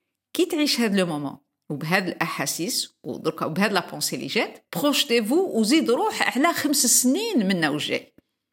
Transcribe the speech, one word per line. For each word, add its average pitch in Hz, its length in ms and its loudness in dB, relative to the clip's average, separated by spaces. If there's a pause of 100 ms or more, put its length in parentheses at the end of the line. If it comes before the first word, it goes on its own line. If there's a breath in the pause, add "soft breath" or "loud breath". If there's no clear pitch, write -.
(320)
كي 339 120 2
تعيش 302 360 0
هذا 208 160 2
لو 185 100 2
مومون 147 300 -6 (340)
وبهذا 170 380 0
الأحاسيس - 840 -4 (100)
ودركا 156 440 -4
وبهذا 196 260 0
لا 180 180 -2
بونسي - 260 -6
اللي 131 100 -8
جات، 262 400 -4 (100)
بروجتي 240 480 2
فو 269 360 0
وزيد 226 300 4
روح 262 460 0
على 320 160 4
خمس 285 340 0
سنين 269 600 2
من 175 160 0
وجاي. 143 480 -2 (400)